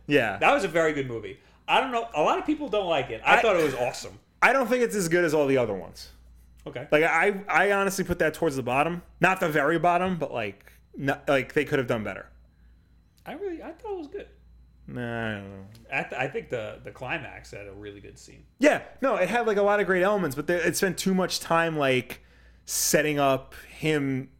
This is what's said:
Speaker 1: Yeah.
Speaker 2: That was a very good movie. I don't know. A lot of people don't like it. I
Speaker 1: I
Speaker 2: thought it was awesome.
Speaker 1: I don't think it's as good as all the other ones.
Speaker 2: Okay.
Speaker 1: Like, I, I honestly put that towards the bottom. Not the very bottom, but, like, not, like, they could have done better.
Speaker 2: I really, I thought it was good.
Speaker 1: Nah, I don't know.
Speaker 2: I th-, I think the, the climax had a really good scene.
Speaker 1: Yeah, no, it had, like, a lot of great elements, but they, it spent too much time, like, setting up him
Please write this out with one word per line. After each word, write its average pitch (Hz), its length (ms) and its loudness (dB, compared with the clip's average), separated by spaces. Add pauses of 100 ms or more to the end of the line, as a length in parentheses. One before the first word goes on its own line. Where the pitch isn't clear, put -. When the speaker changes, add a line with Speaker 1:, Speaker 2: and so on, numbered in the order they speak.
Speaker 1:
Yeah. 117 300 4
Speaker 2:
That 160 160 4
was 285 100 2
a 196 40 -2
very 160 260 2
good 139 140 -4
movie. 104 320 -10 (280)
I 180 120 4
don't 254 120 -2
know. 233 220 -4
A 151 80 0
lot 233 160 4
of - 80 -6
people 302 240 -2
don't 196 180 0
like 143 220 -2
it. 110 160 -8
I 170 120 6
Speaker 1:
I - 40 4
Speaker 2:
thought 220 160 4
it 165 60 2
was 139 120 0
awesome. 123 440 -6 (220)
Speaker 1:
I 214 120 6
don't 269 140 2
think 247 160 2
it's 196 120 -2
as 180 140 0
good 175 160 4
as 151 80 2
all 147 140 4
the 135 100 4
other 117 160 2
ones. 90 360 -12 (580)
Speaker 2:
Okay. 135 240 -12
Speaker 1:
Like, 151 120 6
I, 175 440 2
I 180 240 4
honestly 196 320 0
put 180 160 -4
that 156 140 2
towards 156 220 -2
the 131 80 -4
bottom. 147 380 0 (200)
Not 185 180 2
the 180 100 0
very 151 300 2
bottom, 175 380 2
but, 147 160 -6
like, 110 380 -8 (240)
not, 139 320 -4
like, 135 260 2
they 151 120 2
could 143 140 0
have 123 80 -2
done 117 160 -2
better. 98 240 -10 (1000)
Speaker 2:
I 202 80 -12
really, 339 280 -8
I 277 100 -14
thought 415 220 -12
it 381 40 -8
was 302 100 -12
good. - 200 -14 (600)
Speaker 1:
Nah, 127 140 -10
I 117 320 -4
don't 101 160 -10
know. 98 160 -16 (260)
Speaker 2:
I 143 120 -4
th-, 175 180 -8
I 135 60 -2
think 170 220 -10
the, 110 340 -8
the 104 80 -14
climax 123 600 -12
had 101 160 -14
a 98 60 -16
really 101 260 -14
good - 200 -20
scene. - 240 -20 (160)
Speaker 1:
Yeah, 254 220 6 (200)
no, 254 140 2
it 180 140 0
had, 233 180 0
like, 208 100 2
a 202 60 4
lot 208 160 4
of 202 80 0
great 180 160 2
elements, 185 320 0
but 147 120 -6
they, 175 80 2
it 170 220 0
spent 185 200 0
too 190 180 0
much 180 240 0
time, 165 380 0
like, 131 440 0 (440)
setting 151 540 0
up 135 360 0 (120)
him 139 640 -2 (100)